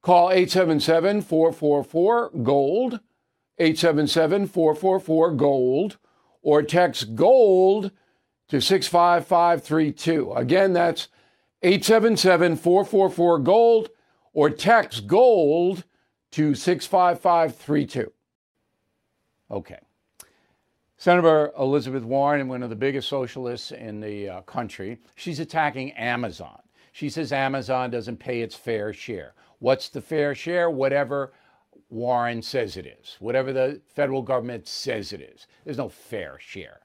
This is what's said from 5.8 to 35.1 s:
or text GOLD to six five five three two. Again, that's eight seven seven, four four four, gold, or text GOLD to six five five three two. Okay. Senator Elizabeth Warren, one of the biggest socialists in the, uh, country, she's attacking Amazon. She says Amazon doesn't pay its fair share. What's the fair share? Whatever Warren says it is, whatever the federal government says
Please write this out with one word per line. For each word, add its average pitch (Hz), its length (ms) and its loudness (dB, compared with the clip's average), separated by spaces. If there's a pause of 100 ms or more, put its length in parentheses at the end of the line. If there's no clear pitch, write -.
or 147 220 2
text 151 500 0
GOLD 196 760 4 (560)
to 143 120 -2
six 185 280 0
five 175 400 2
five 170 360 2
three 151 280 0
two. 156 420 -4
Again, 165 400 2
that's 170 360 -2 (520)
eight 180 240 2
seven 220 320 4
seven, 175 380 4
four 180 280 2
four 190 280 2
four, 175 260 2
gold, 220 520 4 (440)
or 147 160 4
text 170 560 0
GOLD 175 760 2 (480)
to 151 240 0
six - 320 -2
five 180 340 2
five 170 340 2
three 147 300 -4
two. - 260 -8 (1400)
Okay. - 280 -12 (1160)
Senator 165 640 4
Elizabeth 135 440 -2
Warren, 139 440 -2
one 127 160 -8
of 117 80 -10
the 110 40 -10
biggest 135 320 -4
socialists 127 640 -8
in 113 280 -14
the, 104 300 -10
uh, 90 120 -14
country, 113 580 -12 (160)
she's 156 240 -10
attacking 147 520 -4
Amazon. 113 680 -8 (320)
She 147 180 -10
says 135 220 -8
Amazon 131 580 -4
doesn't 117 280 -8
pay 120 240 -8
its 110 140 -10
fair 107 380 -6
share. 90 400 -14 (240)
What's 131 320 -2
the 127 120 -14
fair 147 340 -4
share? 170 340 -2
Whatever 135 640 -2 (560)
Warren 120 520 -4
says 110 360 -6
it 82 80 -14
is, - 340 -20
whatever 127 340 -4
the 131 320 -4
federal 135 360 -4
government 120 460 -6
says 107 460 -8